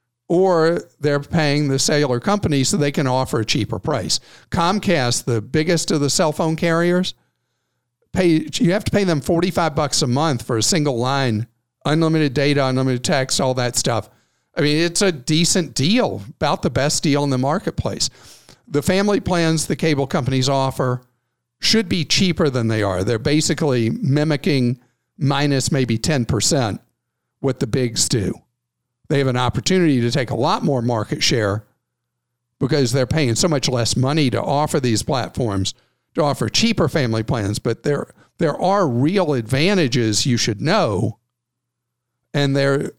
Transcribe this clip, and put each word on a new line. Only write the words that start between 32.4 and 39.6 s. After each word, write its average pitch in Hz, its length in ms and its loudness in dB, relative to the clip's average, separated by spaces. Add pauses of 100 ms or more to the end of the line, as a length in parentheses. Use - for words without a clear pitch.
because 127 320 0
they're 127 160 0
paying 135 280 0
so 180 120 0
much 147 200 0
less 120 280 -2
money 135 340 2
to 110 120 -2
offer 147 380 -2
these 117 240 0
platforms, 107 680 -2 (400)
to 165 100 0
offer 135 240 0
cheaper 214 400 0
family 113 360 0
plans. 107 360 -2
But 117 240 -4
there, - 300 -4 (240)
there 147 240 -2
are 190 260 2
real 147 460 0
advantages 127 960 2